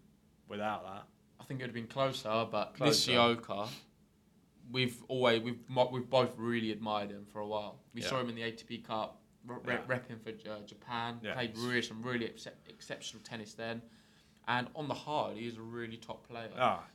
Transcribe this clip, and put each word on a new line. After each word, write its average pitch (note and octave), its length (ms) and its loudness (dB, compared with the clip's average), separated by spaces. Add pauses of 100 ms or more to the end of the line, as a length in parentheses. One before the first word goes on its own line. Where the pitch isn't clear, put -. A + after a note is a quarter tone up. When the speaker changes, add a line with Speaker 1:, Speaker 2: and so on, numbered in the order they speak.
(500)
Speaker 1:
without G#2 340 -2
that. F#2+ 200 -10 (360)
Speaker 2:
I - 60 -18
think C3 160 -6
it - 20 -4
would B2 60 -4
have A2+ 60 -8
been A2+ 120 -6
closer, A#2+ 640 2
but G#2 240 0
Speaker 1:
Closer. A#2+ 360 4
Speaker 2:
Nishioka, A#2 560 4 (1040)
we've B2 360 2
always, B2 340 6
we've A#2+ 280 -4
mo-, B2+ 220 6
we've B2 180 -2
both B2 280 8
really A2+ 340 2
admired G#2 400 0
him G2+ 200 -12
for G#2+ 80 -8
a G#2 80 -4
while. G#2 320 -4 (140)
We A#2 80 -6
Speaker 1:
Yeah. F2+ 80 -2
Speaker 2:
saw C3 100 2
him B2 100 0
in A2+ 60 -6
the A#2 80 -6
A A#2 80 -2
T A2+ 140 -10
P A#2 140 -6
Cup, - 420 -4 (240)
re-, B2 180 -8
re-, B2 100 -2
Speaker 1:
Yeah. A#2 140 0
Speaker 2:
repping B2 340 -2
for, A#2 80 -10 (200)
uh, G#2 120 -8
Japan. A#2 600 -6
Speaker 1:
Yeah. G#2 120 -2
Speaker 2:
Played A#2 240 -2
really, A#2+ 240 2
some A2+ 200 -6
really A#2+ 240 -2
excep-, - 420 -12
exceptional - 560 -12
tennis A2 300 -10
then. A#2 280 -6 (640)
And B2 280 2
on D3+ 120 -4
the B2 60 0
hard, A2+ 440 -2
he A#2 100 -6
is A2+ 100 -8
a A2 40 -12
really A2+ 360 -8
top - 300 -12
player. A#2 300 -10
Speaker 1:
Ah, G2+ 260 4 (120)